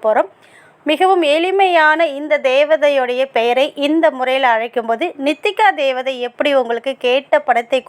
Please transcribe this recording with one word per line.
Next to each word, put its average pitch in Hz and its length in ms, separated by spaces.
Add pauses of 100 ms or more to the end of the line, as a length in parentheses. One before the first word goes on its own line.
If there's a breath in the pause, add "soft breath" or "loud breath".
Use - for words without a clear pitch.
போறோம். 226 240 (580 soft breath)
மிகவும் 359 360
எளிமையான 330 840
இந்த 294 300
தேவதையுடைய 269 960
பெயரை 247 420
இந்த 302 360
முறையில் 262 320
அழைக்கும்போது, 226 680 (100)
நித்திகா 392 520
தேவதை 262 460
எப்படி 277 320
உங்களுக்கு 247 440
கேட்ட 262 420
பணத்தை 247 500